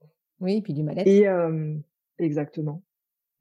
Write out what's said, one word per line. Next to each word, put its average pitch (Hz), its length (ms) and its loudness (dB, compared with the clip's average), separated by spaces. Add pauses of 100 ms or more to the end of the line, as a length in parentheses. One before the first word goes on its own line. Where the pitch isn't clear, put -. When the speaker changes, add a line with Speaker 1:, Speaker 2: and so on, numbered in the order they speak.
(400)
Speaker 1:
Oui, 190 180 -2
et 208 40 -2
puis 190 120 -8
du 151 80 -4
mal-être. 156 240 -4
Speaker 2:
Et, 202 220 6
euh, 160 460 -2 (440)
exactement. 151 640 -4 (580)